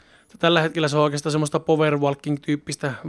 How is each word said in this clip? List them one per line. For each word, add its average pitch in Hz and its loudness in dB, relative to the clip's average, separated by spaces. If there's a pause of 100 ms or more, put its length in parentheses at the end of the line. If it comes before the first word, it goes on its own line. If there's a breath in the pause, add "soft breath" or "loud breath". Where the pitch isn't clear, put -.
(400 soft breath)
Tällä 170 4
hetkellä 160 0
se 147 0
on 151 4
oikeastaan 147 -2
semmoista 151 0
power 151 2
walking-tyyppistä, 143 -4 (160)